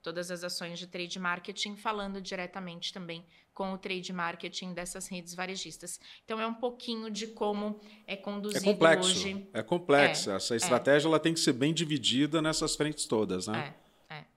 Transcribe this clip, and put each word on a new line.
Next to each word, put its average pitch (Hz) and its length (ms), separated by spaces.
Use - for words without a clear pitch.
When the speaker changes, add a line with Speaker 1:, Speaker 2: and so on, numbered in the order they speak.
Speaker 1:
todas 170 300
as 175 140
ações 175 340
de 175 80
trade 180 320
marketing, 185 560
falando 202 460
diretamente 180 720
também 170 340
com 190 200
o 190 40
trade 185 360
marketing 175 640
dessas 180 340
redes 175 260
varejistas. 185 680
Então, 220 160
é 226 60
um 226 80
pouquinho 233 560
de 214 160
como 208 540
é 190 80
conduzido 202 500
Speaker 2:
É 202 80
complexo, 165 380
Speaker 1:
hoje. 190 420
Speaker 2:
é 110 100
complexo. 143 680
Speaker 1:
É, 95 60
Speaker 2:
Essa 107 180
Speaker 1:
é. - 20
Speaker 2:
estratégia, 135 520
ela 156 100
tem 165 160
que 165 60
ser 156 120
bem 139 220
dividida 147 680
nessas 156 360
frentes 151 300
todas, 95 420
né? 123 260
Speaker 1:
É, 156 100
é. 156 60